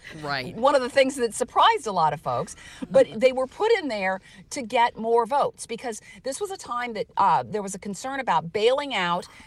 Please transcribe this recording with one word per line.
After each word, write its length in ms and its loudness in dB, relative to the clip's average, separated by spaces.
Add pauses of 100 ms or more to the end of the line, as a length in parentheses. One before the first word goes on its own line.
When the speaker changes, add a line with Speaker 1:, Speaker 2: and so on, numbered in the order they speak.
(240)
Speaker 1:
Right. 320 -6
Speaker 2:
one 180 2
of 80 4
the 80 -4
things 280 2
that 180 -2
surprised 500 2
a 60 -4
lot 220 2
of 60 -8
folks. 360 -4 (340)
But 220 6
Speaker 1:
<laughs> 40 -10
Speaker 2:
they 160 4
were 140 -2
put 280 0
in 160 0
there 320 -2 (280)
to 140 -8
get 340 2
more 300 2
votes, 400 0
because 340 -8 (220)
this 180 -6
was 80 -6
a 80 -10
time 360 -8
that, 120 -4 (100)
uh, 320 4
there 140 -4
was 140 -8
a 40 -12
concern 400 -8
about 320 0
bailing 440 0
out 320 -2 (200)